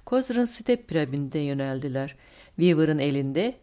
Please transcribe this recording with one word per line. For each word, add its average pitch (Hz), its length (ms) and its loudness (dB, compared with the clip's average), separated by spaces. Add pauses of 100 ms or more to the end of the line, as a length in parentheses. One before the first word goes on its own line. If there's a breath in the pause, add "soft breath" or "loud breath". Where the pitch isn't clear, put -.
Kozer'ın 247 400 0
step - 420 -2
piramidine 143 560 -2
yöneldiler. 135 720 -4 (400 soft breath)
Weaver'ın 160 440 4
elinde 143 640 0